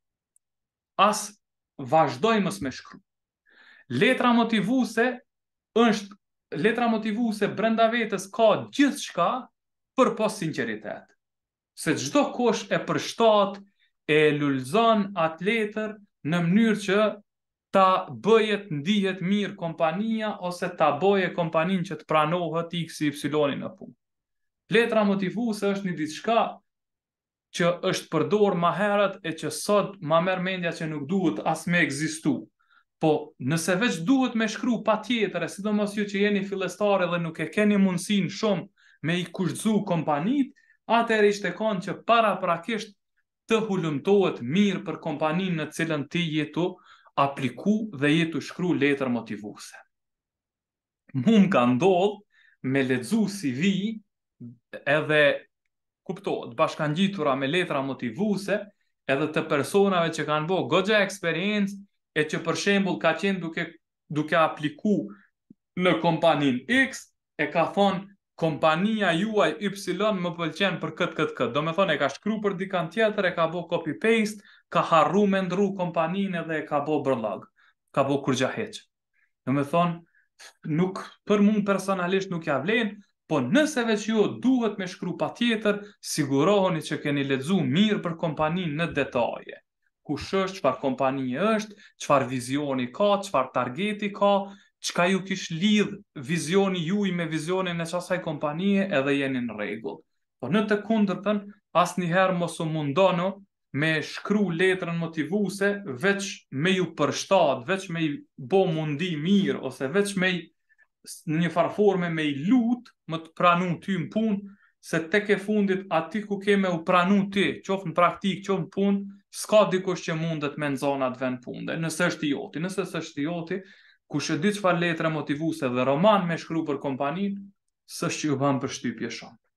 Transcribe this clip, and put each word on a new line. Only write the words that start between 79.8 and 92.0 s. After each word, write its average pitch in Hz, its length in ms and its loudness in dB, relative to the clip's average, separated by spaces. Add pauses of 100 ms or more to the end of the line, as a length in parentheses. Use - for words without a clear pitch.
nuk, 175 400 -2 (220)
për 208 140 4
mu 208 220 4
personalisht 190 680 -2
nuk 165 160 -6
ja 139 120 0
vlen, 208 380 -2 (300)
po 151 120 0
nëse 240 480 2
veç 214 220 0
ju 220 340 2
duhet 233 340 2
me 180 100 -6
shkru 180 300 -8
pa 147 120 -2
tjetër, 214 500 0 (220)
sigurohoni 165 800 2
që 147 220 -6
keni 143 200 0
lexu 139 380 0
mirë 185 420 2
për 165 140 -6
kompaninë 160 580 -2
në 156 180 -4
detaje. - 680 -4 (420)
Kush - 300 -6
është, 190 260 -2
çfarë 131 220 0
kompanie 131 580 -2
është, 214 380 -2 (240)